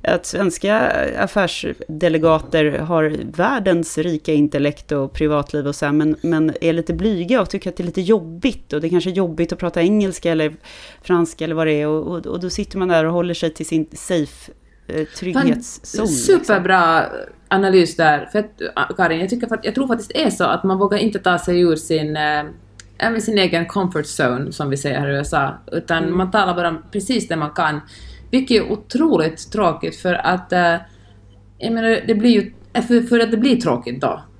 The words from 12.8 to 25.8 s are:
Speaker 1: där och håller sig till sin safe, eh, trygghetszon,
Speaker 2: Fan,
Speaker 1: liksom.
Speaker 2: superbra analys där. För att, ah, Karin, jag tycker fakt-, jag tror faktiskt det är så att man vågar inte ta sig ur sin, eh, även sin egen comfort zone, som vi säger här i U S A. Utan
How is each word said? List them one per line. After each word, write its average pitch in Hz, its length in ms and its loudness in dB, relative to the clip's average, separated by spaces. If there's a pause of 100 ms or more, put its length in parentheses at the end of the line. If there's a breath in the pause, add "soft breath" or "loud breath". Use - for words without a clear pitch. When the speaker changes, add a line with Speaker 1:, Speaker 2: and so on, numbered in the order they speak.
Speaker 1:
där 165 160 4
och 165 80 0
håller 175 220 0
sig 160 200 -4
till 160 120 -10
sin 160 260 -2
safe, - 600 -4 (340)
eh, 156 180 -6
trygghetszon, 240 920 -4
Speaker 2:
Fan, 220 80 -2
Speaker 1:
liksom. - 0 -
Speaker 2:
superbra 185 1000 4 (440)
analys 190 480 4
där. 151 360 4
För 208 60 0
att, - 220 -6 (160)
ah, 170 200 -2
Karin, 165 240 2
jag 190 100 -2
tycker 240 160 -2
fakt-, 226 200 -6
jag 220 80 -4
tror 262 120 0
faktiskt 233 280 -2
det 311 100 0
är - 60 4
så - 140 -2
att 156 200 0
man 190 140 2
vågar 202 200 2
inte 208 200 0
ta 180 200 2
sig 175 220 2
ur 170 160 4
sin, 156 400 -2
eh, 151 260 0 (560)
även 226 220 0
sin 214 180 0
egen 170 280 2
comfort 175 380 -2 (160)
zone, 131 320 0
som 143 180 -6
vi 139 60 -2
säger 139 240 -2
här 143 80 -2
i 143 40 -2
U 139 80 0
S 147 140 -6
A. 143 180 0 (200)
Utan 165 320 -2